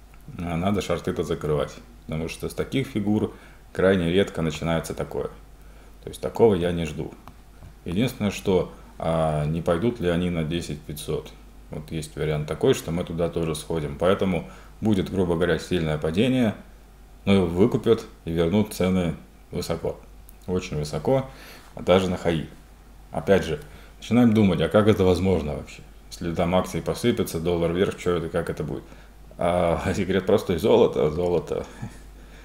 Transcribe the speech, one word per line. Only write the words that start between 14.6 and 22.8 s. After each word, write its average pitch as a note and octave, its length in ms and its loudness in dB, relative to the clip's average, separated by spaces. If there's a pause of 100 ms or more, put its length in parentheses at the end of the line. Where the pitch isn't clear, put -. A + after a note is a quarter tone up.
будет, G2+ 280 2
грубо F2+ 240 0
говоря, E2+ 240 2
сильное D#2+ 400 -2
падение, G#2+ 560 0 (720)
но G2 80 4
его F#2+ 140 4
выкупят G#2+ 580 2 (180)
и E2 80 -6
вернут E2+ 440 2
цены F2+ 400 0 (340)
высоко. D#2+ 500 -4 (460)
Очень F#2 320 -4
высоко, C#3+ 480 0 (480)
а - 80 -12
даже F#2 260 4
на F2+ 100 -2
хаи. E2 320 -2 (600)